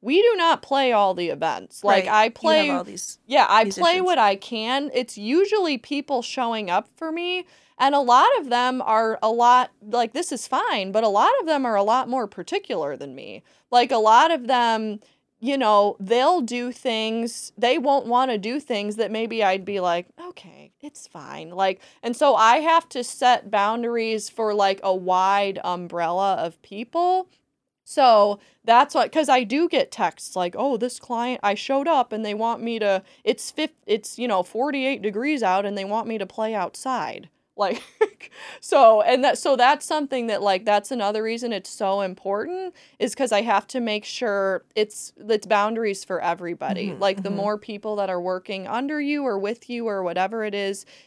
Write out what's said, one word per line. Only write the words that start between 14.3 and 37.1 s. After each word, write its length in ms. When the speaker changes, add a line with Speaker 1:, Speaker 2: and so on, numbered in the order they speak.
Speaker 1:
of 160
them, 540
you 180
know, 420
they'll 400
do 320
things, 840
they 180
won't 300
wanna 320
do 220
things 360
that 140
maybe 340
I'd 220
be 140
like, 260
"Okay, 600
it's 260
fine." 440
Like, 320
and 140
so 180
I 260
have 300
to 140
set 460
boundaries 800
for, 240
like, 280
a 120
wide 680
umbrella 760
of 260
people. 640
So 540
that's 300
what, 180
'cause 160
I 160
do 240
get 220
texts 440
like, 240
"Oh, 200
this 200
client, 440
I 120
showed 340
up 220
and 140
they 100
want 280
me 160
to, 240
it's 280
fif-, 360
it's, 320
you 80
know, 160
forty-eight 600
degrees 400
out 240
and 100
they 80
want 240
me 80
to 100
play 280
outside." 720